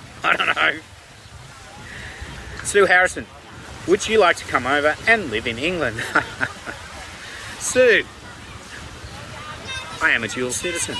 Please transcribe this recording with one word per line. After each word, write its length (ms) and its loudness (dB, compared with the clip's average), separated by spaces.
I 140 4
don't 180 0
know. 240 2
Sue 220 6
Harrison, 420 4
would 200 4
you 120 4
like 180 8
to 80 -10
come 220 0
over 280 4
and 240 4
live 160 -2
in 100 -4
England? 460 -2
<laughs> 800 -14
Sue, 460 6
I 80 6
am 140 4
a 40 -2
dual 220 -2
citizen. 500 -4